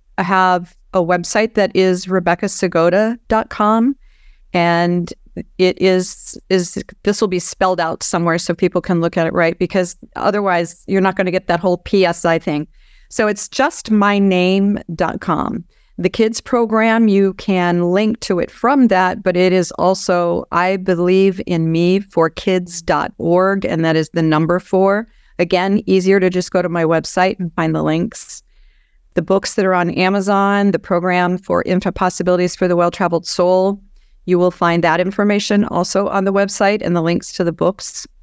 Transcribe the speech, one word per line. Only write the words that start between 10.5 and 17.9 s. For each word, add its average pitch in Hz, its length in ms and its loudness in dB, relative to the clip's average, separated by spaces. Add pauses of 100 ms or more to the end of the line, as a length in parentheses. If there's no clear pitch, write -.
you're 190 160 0
not 196 140 0
gonna 185 140 0
get 180 180 -4
that 170 120 0
whole 180 180 0
P 190 280 2
S 170 180 -4
I 165 140 2
thing. 156 280 -4 (440)
So 214 180 -2
it's 208 200 -6
just - 420 -2
my 202 280 2
name 196 600 2 (160)
dot - 260 -4
com. - 440 -4 (360)
The 180 80 0
kids 220 320 0
program, 226 680 2
you 196 260 2
can 175 560 0
link 214 300 0